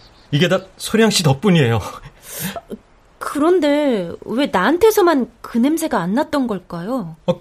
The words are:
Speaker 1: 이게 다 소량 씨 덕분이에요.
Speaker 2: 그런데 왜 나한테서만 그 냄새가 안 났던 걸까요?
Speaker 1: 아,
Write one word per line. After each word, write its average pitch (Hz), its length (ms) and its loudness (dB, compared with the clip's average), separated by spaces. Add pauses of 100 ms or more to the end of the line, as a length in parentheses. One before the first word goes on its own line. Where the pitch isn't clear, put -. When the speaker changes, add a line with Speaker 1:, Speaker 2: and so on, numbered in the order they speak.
(300)
Speaker 1:
이게 156 180 0
다 185 120 0 (180)
소량 220 320 2
씨 - 120 0
덕분이에요. 139 560 2 (1400)
Speaker 2:
그런데 294 920 0 (140)
왜 247 220 -2
나한테서만 330 840 2 (100)
그 - 180 -6
냄새가 302 420 0
안 180 140 -2
났던 294 340 -2
걸까요? 185 680 -8 (100)
Speaker 1:
아, 175 140 0